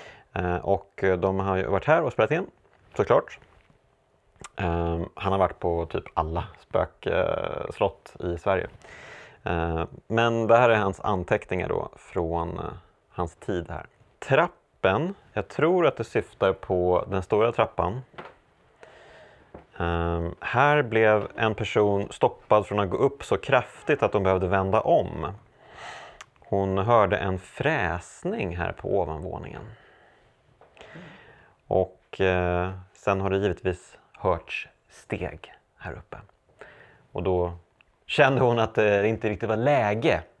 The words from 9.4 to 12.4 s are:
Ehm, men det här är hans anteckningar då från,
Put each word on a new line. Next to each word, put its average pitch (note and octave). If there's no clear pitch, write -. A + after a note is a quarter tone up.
Ehm, E2
men A#2
det A2+
här B2
är A2+
hans G2
anteckningar F#2
då F2
från, E2+